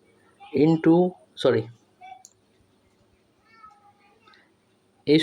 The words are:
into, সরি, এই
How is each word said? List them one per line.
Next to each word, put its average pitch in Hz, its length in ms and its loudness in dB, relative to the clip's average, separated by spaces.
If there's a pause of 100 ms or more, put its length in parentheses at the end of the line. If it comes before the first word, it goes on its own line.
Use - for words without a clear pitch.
(640)
into, 165 320 2 (460)
সরি, 113 200 0 (3500)
এই 147 160 2